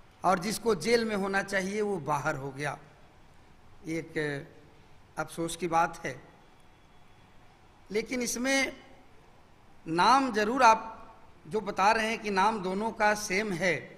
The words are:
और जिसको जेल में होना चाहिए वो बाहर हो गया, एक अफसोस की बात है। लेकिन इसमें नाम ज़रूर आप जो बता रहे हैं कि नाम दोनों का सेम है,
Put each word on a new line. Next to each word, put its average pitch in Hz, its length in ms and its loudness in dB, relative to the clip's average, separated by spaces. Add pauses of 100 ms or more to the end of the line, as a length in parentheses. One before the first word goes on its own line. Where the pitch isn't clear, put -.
(240)
और 185 140 4
जिसको 214 360 0
जेल 226 300 2
में 220 120 -2
होना 196 260 0
चाहिए 196 380 -4
वो 208 180 -2
बाहर 147 380 -2
हो 135 140 -8
गया, 139 280 -6 (1120)
एक 156 580 -4 (720)
अफसोस 165 380 -6
की 180 120 -6
बात 170 380 0
है। 135 140 -8 (1700)
लेकिन 226 300 -2
इसमें 262 500 0 (1120)
नाम 220 460 4
ज़रूर 214 300 0
आप 220 300 6 (540)
जो 180 140 -4
बता 196 320 2
रहे 220 160 2
हैं 226 100 -2
कि 208 120 -6
नाम 202 320 2
दोनों 190 300 -2
का 214 220 2
सेम 208 380 -2
है, 170 220 0 (240)